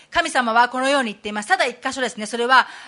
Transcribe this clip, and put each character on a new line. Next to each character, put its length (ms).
神 200
様 220
は 160
こ 120
の 80
よ 100
う 60
に 80
言 20
っ 40
て 100
い 40
ま 120
す。 40
た 80
だ 100
一 140
箇 120
所 80
で 80
す 80
ね。 100
そ 100
れ 100
は、 200